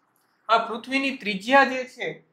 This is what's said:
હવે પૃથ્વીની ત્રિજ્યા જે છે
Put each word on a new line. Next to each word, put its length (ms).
હવે 200
પૃથ્વીની 480
ત્રિજ્યા 480
જે 200
છે 480